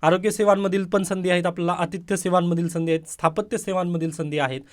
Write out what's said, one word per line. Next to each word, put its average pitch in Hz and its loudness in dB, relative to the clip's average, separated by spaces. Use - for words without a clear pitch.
आरोग्य 185 4
सेवांमधील 196 2
पण 196 0
संधी 185 -2
आहेत 180 2
आपल्याला, 175 -2
आतिथ्य 180 -4
सेवांमधील 175 2
संधी 165 0
आहेत, 160 -2
स्थापत्य 208 -2
सेवांमधील 175 -2
संधी 151 -4
आहेत, 131 -2